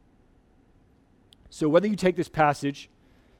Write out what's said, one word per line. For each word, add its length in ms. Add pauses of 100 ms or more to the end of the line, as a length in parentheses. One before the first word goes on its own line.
(1500)
So 180
whether 180
you 100
take 200
this 120
passage 640 (480)